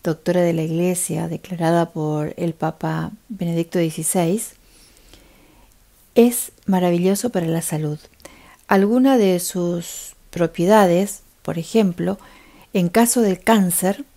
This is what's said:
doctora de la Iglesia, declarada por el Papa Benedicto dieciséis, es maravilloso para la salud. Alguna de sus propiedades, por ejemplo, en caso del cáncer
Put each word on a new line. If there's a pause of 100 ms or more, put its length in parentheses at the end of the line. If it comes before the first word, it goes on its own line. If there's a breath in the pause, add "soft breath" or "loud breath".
doctora
de
la
Iglesia,
declarada
por
el
Papa (180)
Benedicto
dieciséis, (1600 soft breath)
es (120)
maravilloso
para
la
salud. (680 loud breath)
Alguna
de
sus (160)
propiedades, (220)
por
ejemplo, (560 loud breath)
en
caso
del
cáncer (100)